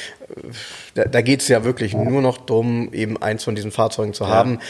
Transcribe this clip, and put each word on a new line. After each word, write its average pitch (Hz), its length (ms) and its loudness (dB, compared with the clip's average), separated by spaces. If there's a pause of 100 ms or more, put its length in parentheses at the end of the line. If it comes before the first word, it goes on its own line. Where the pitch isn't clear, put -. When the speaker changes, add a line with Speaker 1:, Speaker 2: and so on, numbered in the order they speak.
(960)
Speaker 1:
da, - 100 4
da 123 160 2
geht's 131 260 2
ja 113 180 6
wirklich 113 300 -2
nur 120 280 2
noch 127 160 2
drum, 117 540 0
eben 110 300 -4
eins 110 220 -2
von 110 100 -2
diesen 104 160 -6
Fahrzeugen 110 440 0
zu 104 100 -4
Speaker 2:
Ja. 98 60 -2
Speaker 1:
haben. 117 280 4 (120)